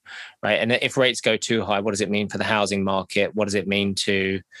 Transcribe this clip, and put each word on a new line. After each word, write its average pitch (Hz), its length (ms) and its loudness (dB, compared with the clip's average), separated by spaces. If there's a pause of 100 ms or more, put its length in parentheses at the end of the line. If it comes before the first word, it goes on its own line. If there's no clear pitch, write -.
(420)
right? 101 180 2
And 113 120 2
if 127 260 0
rates 127 240 2
go 110 160 2
too 113 260 0
high, 101 160 0
what 104 120 -2
does 98 100 0
it 92 80 -2
mean 104 180 0
for 92 80 -8
the 82 80 -2
housing 101 400 0
market? 95 500 0
What 104 120 0
does 98 80 -4
it 95 120 0
mean 98 280 0
to, 95 460 0 (200)